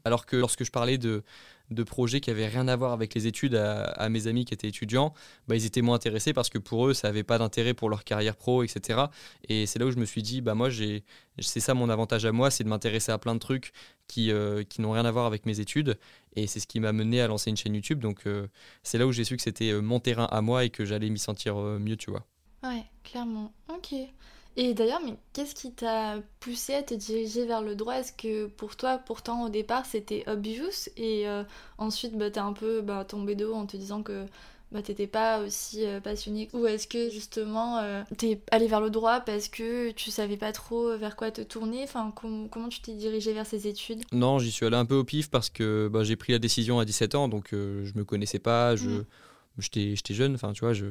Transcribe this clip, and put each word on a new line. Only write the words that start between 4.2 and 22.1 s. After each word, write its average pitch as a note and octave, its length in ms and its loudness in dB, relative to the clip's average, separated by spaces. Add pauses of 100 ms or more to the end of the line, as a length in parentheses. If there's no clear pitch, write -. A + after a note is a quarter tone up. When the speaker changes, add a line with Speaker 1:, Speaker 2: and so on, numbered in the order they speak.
Speaker 1:
amis A#2+ 180 2
qui - 80 -6
étaient G#2+ 160 -4
étudiants, B2 460 2 (340)
bah, A#2 80 4
ils A2 80 2
étaient A2+ 160 2
moins A#2+ 160 6
intéressés A2+ 380 0
parce B2 160 2
que A2+ 80 -2
pour A#2 300 2
eux, C#3 40 6
ça G#2+ 160 0
avait G#2 140 2
pas A#2 160 2
d'intérêt A2+ 340 2
pour A2+ 160 0
leur G#2+ 160 0
carrière G#2+ 320 0
pro, B2 260 4
et A#2 60 0
cetera. A#2+ 420 0 (380)
Et G#2+ 160 2
c'est G#2 140 -4
là A#2+ 80 2
où C3 40 4
je B2 60 -2
me A#2 80 2
suis G#2+ 180 -4
dit, B2 200 -4
bah, A2 120 2
moi, A#2+ 140 2
j'ai, G#2 340 -2 (360)
c'est - 220 -2
ça C3+ 120 2
mon B2 160 4
avantage A2 380 2
à A2 60 4
moi, B2+ 180 4
c'est A#2 140 0
de A2 40 0
m'intéresser G#2+ 440 0
à A2 60 2
plein A#2 160 -2
de A#2 40 -2
trucs - 340 -4 (360)
qui, A2+ 240 0
euh, G#2 320 0
qui - 180 -8
n'ont G#2+ 100 2
rien A#2 140 2
à A#2 40 4
voir A#2+ 140 2
avec G#2+ 220 -2
mes G#2+ 140 0
études. C3+ 360 0 (400)
Et G#2+ 100 0
c'est G#2 140 -6
ce - 60 -6
qui - 140 -4
m'a A2 120 2
mené A2 300 2
à A#2+ 60 4
lancer G#2+ 200 0
une G#2+ 80 0
chaîne G#2+ 180 -2
YouTube. B2 260 -2
Donc, G#2+ 260 -4
euh, G2+ 220 -2 (340)
c'est - 160 -2
là B2 80 6
où C3 60 4
j'ai A#2+ 120 0
su B2 120 -2
que - 60 -6
c'était, A2+ 280 0
euh, G#2 100 2
mon A#2 200 2
terrain A#2 300 2
à A2 120 2
moi B2 220 4
et A#2 60 0
que - 140 -4
j'allais G#2+ 240 -2
m'y G#2+ 100 0
sentir, G#2 400 -2
euh, G#2 200 -2
mieux, G#2 180 -2
tu - 140 -10